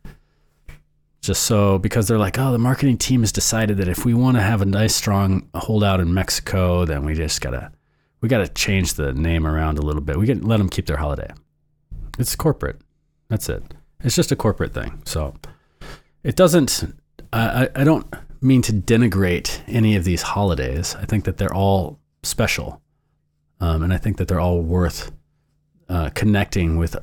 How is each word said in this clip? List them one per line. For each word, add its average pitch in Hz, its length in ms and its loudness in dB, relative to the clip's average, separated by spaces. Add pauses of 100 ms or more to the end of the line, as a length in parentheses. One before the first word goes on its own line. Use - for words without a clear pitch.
(1200)
Just - 220 -2
so, 101 340 4
because 104 300 0
they're 113 100 2
like, 101 220 0
"Oh, 135 120 0
the 120 60 2
marketing 127 400 2
team 127 240 2
has 104 100 2
decided 107 460 0
that 95 100 0
if 90 180 -2
we 120 80 2
wanna 123 280 4
have 104 200 2
a 101 40 2
nice, 104 300 2
strong 98 580 0
holdout 104 460 0
in 87 140 2
Mexico, 90 720 0
then 73 200 -2
we 80 80 -2
just 78 280 -2
gotta, 64 300 -8 (500)
we 113 80 0
gotta 107 180 2
change 95 460 0
the 71 200 -4
name 80 320 0
around 78 320 0
a 76 40 -2
little 76 200 -2
bit. 71 160 -4
We 101 80 2
can 117 160 0
let 110 180 2
'em 95 100 2
keep - 180 -4
their 73 100 -2
holiday." 73 320 -4 (880)
It's - 180 -2
corporate. - 440 -2 (500)
That's - 200 -4
it. - 260 -8 (260)
It's 127 140 0
just - 160 2
a - 40 2
corporate - 380 -2
thing. - 320 -8
So 73 280 -4 (880)
it 135 120 -2
doesn't, 170 600 4 (380)
I, 113 300 0
I, - 180 -2
I - 20 4
don't 156 220 2 (340)
mean 131 220 4
to 113 120 0
denigrate 98 960 2
any 110 280 4
of 90 80 2
these 87 180 0
holidays. 78 720 -2
I - 100 -8
think - 180 0
that 92 140 -4
they're 98 160 -2
all 95 460 0 (220)
special. - 600 -4 (800)
Um, 80 240 0
and 90 100 2
I 90 40 0
think 107 200 -2
that 92 100 -2
they're 90 120 0
all 90 220 2
worth, 85 500 -2 (800)
uh, 87 240 -2
connecting 98 640 0
with 82 260 -2